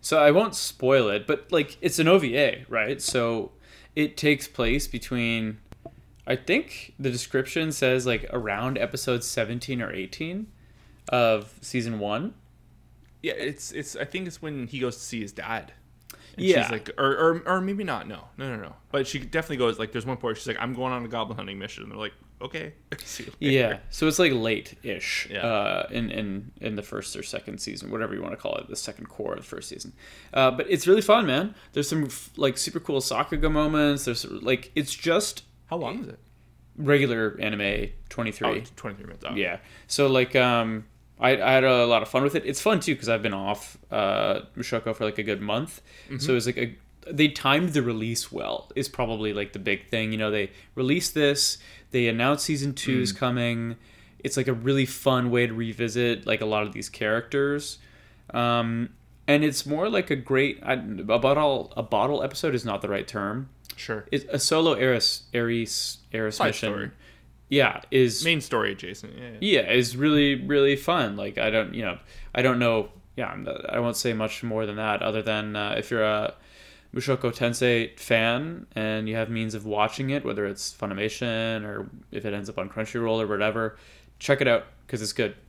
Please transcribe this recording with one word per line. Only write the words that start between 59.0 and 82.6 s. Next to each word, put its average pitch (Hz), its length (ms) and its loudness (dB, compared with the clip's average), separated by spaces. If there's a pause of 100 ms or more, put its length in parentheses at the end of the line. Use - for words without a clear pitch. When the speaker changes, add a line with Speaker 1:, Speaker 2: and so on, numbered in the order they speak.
Speaker 1:
and 147 180 4
it's 143 220 -2
more 156 220 0
like 190 220 0
a 147 60 0
great, 135 460 0
I, 131 120 0
a 107 440 0
bottle, 139 580 2
a 117 60 -2
bottle 113 400 2
episode - 320 -2
is 117 100 -2
not 101 180 -2
the 101 60 -4
right 101 200 -2
term. 107 400 -4 (280)
Speaker 2:
Sure. 107 340 -8
Speaker 1:
It's 143 200 0
a 143 80 -2
solo 160 360 4
Eris, 120 580 2
Eris, 117 640 -2 (140)
Eris 110 240 -2
Speaker 2:
Side 185 120 0
Speaker 1:
mission. 110 240 -2
Speaker 2:
story. - 180 -6 (600)
Speaker 1:
Yeah, 139 300 4 (100)
is 127 340 4
Speaker 2:
Main 165 180 2
story 107 300 0
adjacent, - 440 -12
yeah, 120 140 -14 (100)
yeah. 180 220 4
Speaker 1:
Yeah, 92 100 0
is 120 240 4
really, 143 380 4
really 139 420 4
fun. 139 400 0
Like, 101 220 -6
I 110 100 2
don't, 110 260 0
you 117 80 -6
know, 92 160 -4 (360)
I 123 80 2
don't 127 160 4
know, 117 320 2 (260)
yeah, 120 120 -4
I'm, - 200 -8 (200)
I - 100 0
won't 120 180 0
say 120 160 0
much 110 300 -4
more 110 240 -2
than 104 100 -6
that, 107 240 0
other 110 220 0
than, 107 340 -2
uh, 104 220 0
if 107 120 -6
you're 113 120 2
a 107 320 2 (600)
Mushoku 123 400 0
Tensei 120 640 2
fan 123 760 0
and 110 340 -2
you 110 80 -2
have 113 140 -2
means 110 240 -2
of 104 100 -8
watching 110 460 0
it, 143 160 -2
whether 104 200 -2
it's - 280 -6
Funimation 110 920 -4
or 104 240 -8 (240)
if 101 140 -6
it 101 80 -2
ends 101 160 -6
up - 80 -6
on 98 100 -4